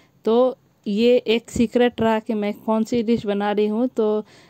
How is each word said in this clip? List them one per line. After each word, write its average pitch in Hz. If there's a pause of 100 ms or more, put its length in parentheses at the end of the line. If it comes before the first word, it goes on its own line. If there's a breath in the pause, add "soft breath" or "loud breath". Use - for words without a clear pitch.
(260 soft breath)
तो 240 (300)
ये 233
एक 226
सीक्रेट 240
रहा 226
कि 220
मैं 208
कौन 220
सी 240
डिश 226
बना 202
रही 208
हूँ। 226
तो 214 (240 loud breath)